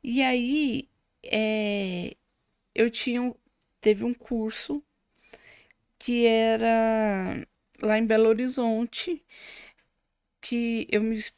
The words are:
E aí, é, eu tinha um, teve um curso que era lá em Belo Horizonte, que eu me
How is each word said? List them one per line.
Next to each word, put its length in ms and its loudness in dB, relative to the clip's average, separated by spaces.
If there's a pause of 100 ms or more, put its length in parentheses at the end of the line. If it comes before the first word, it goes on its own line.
E 200 0
aí, 640 0 (360)
é, 880 -2 (600)
eu 160 2
tinha 320 -4
um, 120 -4 (460)
teve 240 2
um 100 -2
curso 680 -6 (1160)
que 280 2
era 1200 2 (360)
lá 160 2
em 80 0
Belo 220 4
Horizonte, 960 -2 (1160)
que 500 -4
eu 120 2
me 160 -2 (200)